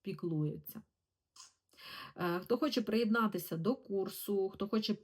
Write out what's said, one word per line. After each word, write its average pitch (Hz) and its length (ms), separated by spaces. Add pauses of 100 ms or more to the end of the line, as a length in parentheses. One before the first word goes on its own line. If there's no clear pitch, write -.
піклується. 156 800 (1400)
Е, 175 220
хто 233 180
хоче 277 240
приєднатися 214 760
до 190 180
курсу, 196 720
хто 202 180
хоче 214 360